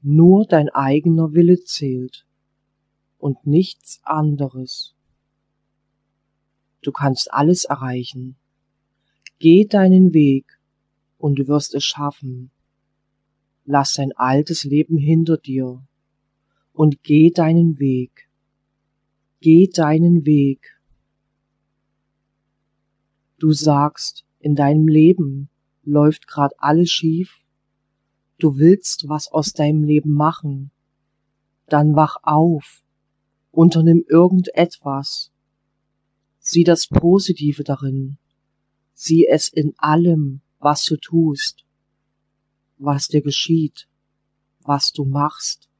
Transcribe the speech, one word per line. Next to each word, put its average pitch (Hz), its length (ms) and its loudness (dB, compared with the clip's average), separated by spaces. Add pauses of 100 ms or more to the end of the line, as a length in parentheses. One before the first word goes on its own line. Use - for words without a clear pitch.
Nur 170 440 4
dein 151 240 0
eigener 151 640 -2
Wille 175 300 4
zählt 127 640 -10 (920)
und - 280 -8
nichts - 580 -2
anderes. 143 920 -6 (1900)
Du 139 100 -8
kannst 135 420 -6
alles 156 320 0
erreichen. 127 720 -10 (1000)
Geh 175 260 6
deinen 185 480 4
Weg 139 460 0 (580)
und 143 220 -2
du 131 80 -4
wirst 147 280 -4
es 143 80 -6
schaffen. 131 680 -10 (1120)
Lass 139 280 0
dein 135 200 -6
altes 139 500 -2
Leben 151 340 -2
hinter 160 400 0
dir 131 480 -8 (880)
und 151 300 0
geh 156 280 4
deinen 165 480 0
Weg. 131 500 -6 (1120)
Geh 165 280 6
deinen 165 580 2
Weg. 139 540 -2 (2500)
Du 156 140 0
sagst, 147 720 -2 (140)
in 147 160 -2
deinem 147 320 2
Leben 156 640 0 (340)
läuft 147 440 -2
grad 143 300 -4
alles 165 340 0
schief. 165 520 -6 (960)
Du 147 200 -2
willst 160 520 2
was 151 220 -8
aus 156 220 -4
deinem 151 300 0
Leben 151 300 0
machen. 147 580 -4 (960)
Dann 151 280 2
wach 151 280 0
auf, 156 600 -2 (680)
unternimm 165 560 4
irgendetwas. 170 1200 -2 (1080)
Sieh - 240 0
das 170 240 0
Positive 170 760 0
darin. 135 540 -8 (760)
Sieh 165 340 2
es 151 220 0
in 151 280 -4
allem, 156 640 0 (180)
was 147 260 -2
du 156 120 -4
tust, 160 680 -4 (1120)
was 143 300 -4
dir 151 140 0
geschieht, 151 640 -4 (760)
was 143 300 -4
du 143 140 -8
machst. - 640 -6 (100)